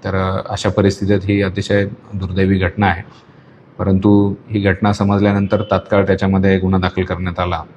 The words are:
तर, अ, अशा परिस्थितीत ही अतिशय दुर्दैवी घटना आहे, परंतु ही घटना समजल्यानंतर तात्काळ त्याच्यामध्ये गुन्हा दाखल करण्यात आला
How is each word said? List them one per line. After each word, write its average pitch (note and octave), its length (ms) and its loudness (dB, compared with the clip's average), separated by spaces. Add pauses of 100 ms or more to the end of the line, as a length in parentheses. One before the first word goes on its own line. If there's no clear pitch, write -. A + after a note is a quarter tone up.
तर, G2 100 -6
अ, F#2+ 380 -2
अशा G#2 160 -2
परिस्थितीत G2 560 0
ही G2+ 180 0
अतिशय G2 460 -2 (260)
दुर्दैवी F#2+ 440 0
घटना F#2 280 0
आहे, F2+ 160 0 (760)
परंतु G2 560 2 (160)
ही G#2+ 100 -2
घटना G2 320 2
समजल्यानंतर G2+ 720 2
तात्काळ G2 440 0
त्याच्यामध्ये F#2+ 520 2
गुन्हा F#2 220 0
दाखल F#2 220 -2
करण्यात F2+ 380 -6
आला F2 220 -4 (140)